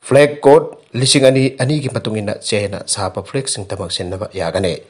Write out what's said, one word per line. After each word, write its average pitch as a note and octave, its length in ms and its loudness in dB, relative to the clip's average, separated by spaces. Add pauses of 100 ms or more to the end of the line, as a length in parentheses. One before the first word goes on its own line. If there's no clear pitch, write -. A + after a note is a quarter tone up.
ꯐ꯭ꯂꯦꯒ C#3+ 400 2
ꯀꯣꯗ D3 360 6 (180)
ꯂꯤꯁꯤꯡ C3 300 2
ꯑꯅꯤ C3+ 200 6 (140)
ꯑꯅꯤꯒꯤ C3 340 -2
ꯃꯇꯨꯡ A2+ 260 -6
ꯏꯟꯅ G2+ 220 -4
ꯆꯦꯅ G2+ 460 -4
ꯁꯥꯕ F#2+ 360 -6
ꯐ꯭ꯂꯦꯒꯁꯤꯡꯗꯃꯛ F#2+ 680 -8
ꯁꯤꯟꯅꯕ F#2+ 400 -8
ꯌꯥꯒꯅꯤ꯫ F2+ 420 -4 (160)